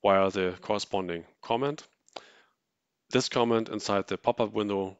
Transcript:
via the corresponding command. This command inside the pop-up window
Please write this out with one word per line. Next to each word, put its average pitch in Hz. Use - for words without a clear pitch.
via 98
the 92
corresponding 92
command. 135
This -
command 117
inside 101
the 95
pop-up 113
window 101